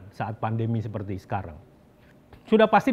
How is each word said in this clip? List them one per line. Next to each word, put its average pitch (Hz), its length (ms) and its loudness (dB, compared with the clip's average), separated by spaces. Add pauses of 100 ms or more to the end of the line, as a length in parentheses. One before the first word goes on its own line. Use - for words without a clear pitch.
(160)
saat 107 240 -8
pandemi 113 400 -2
seperti 104 400 -8
sekarang. 90 400 -8 (880)
Sudah 220 240 6
pasti 220 200 4